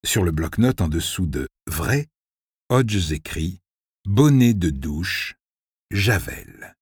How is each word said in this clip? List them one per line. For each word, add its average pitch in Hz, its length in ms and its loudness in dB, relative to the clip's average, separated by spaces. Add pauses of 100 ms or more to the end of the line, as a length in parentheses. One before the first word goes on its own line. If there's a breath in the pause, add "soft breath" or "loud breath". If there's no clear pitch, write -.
Sur 98 200 0
le 82 80 2
bloc-notes 107 480 0
en 87 80 2
dessous 82 380 -2
de « 67 220 -4 (180)
Vrai », 98 420 -2 (640)
Hodges 107 420 2
écrit « 82 480 -6 (460)
Bonnet 123 480 6
de 87 160 0
douche, 73 680 -6 (540)
Javel ». - 920 -4